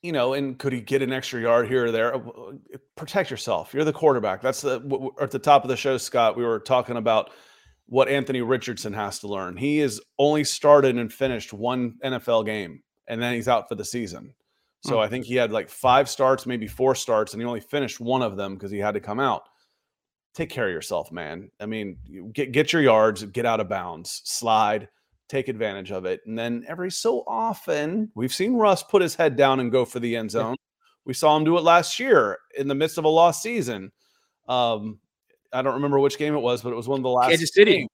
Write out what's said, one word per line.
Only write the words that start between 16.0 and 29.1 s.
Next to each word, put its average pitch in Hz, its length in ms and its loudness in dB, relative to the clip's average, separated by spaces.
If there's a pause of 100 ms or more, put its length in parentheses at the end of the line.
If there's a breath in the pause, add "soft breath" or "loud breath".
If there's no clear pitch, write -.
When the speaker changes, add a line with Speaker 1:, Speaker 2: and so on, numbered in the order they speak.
Speaker 1:
starts, 131 360 0
maybe 117 220 -6
four 131 260 0
starts, 110 400 0
and 107 80 -8
he 117 40 -6
only 117 160 -6
finished 139 400 -6
one 127 200 0
of 104 140 -4
them 98 220 -8
'cause 98 140 -12
he 104 80 -8
had 101 160 -2
to 101 40 -4
come 104 220 -6
out. 123 260 -2 (840)
Take 160 160 -8
care 117 180 -4
of 90 60 -4
yourself, 82 360 -6
man. 82 500 -12
I 104 80 -12
mean, 101 380 -8
you 95 280 -18
get, 147 180 -6
get 143 220 0
your 165 80 2
yards, 110 420 4
get 117 220 -6
out 110 160 0
of 92 80 -6
bounds, 90 560 -8
slide, 107 640 0 (380)
take 135 200 -4
advantage 101 440 -6
of 92 120 -6
it. 92 220 -4
And 110 120 -8
then 117 300 -6
every 180 240 -8
so 233 340 -2
often, 202 880 -4
we've 123 180 -4
seen 220 200 -2
Russ 208 300 4
put 196 180 0
his 170 140 -2